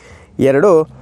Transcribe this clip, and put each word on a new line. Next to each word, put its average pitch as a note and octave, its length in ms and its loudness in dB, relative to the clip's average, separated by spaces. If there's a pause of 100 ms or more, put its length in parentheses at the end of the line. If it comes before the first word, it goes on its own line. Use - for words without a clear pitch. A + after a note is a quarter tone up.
(400)
ಎರಡು, D#3 480 0 (140)